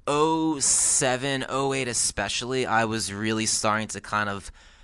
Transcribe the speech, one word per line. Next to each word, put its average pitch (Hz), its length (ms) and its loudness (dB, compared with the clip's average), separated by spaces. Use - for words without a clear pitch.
oh 156 540 2
seven, 131 880 2
oh 135 260 0
eight 131 140 -2
especially, 117 760 -2
I 110 200 2
was 107 280 -2
really 110 340 0
starting 107 420 0
to 104 120 -10
kind 104 280 -2
of, 98 240 -8